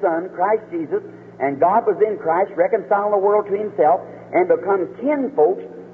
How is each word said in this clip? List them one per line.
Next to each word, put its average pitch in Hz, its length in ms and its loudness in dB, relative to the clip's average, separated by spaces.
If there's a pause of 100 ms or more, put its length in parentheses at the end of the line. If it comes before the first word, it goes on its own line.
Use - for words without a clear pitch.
Son, 175 280 0
Christ 202 420 0
Jesus, 170 320 -4 (360)
and 139 200 -2
God 202 260 4
was 190 160 0
in 214 160 2
Christ, 165 380 0
reconciling 202 560 0
the 208 60 2
world 202 300 2
to 196 80 -2
Himself, 190 460 2 (320)
and 175 140 2
become 175 420 0 (100)
kinfolks 240 640 0 (300)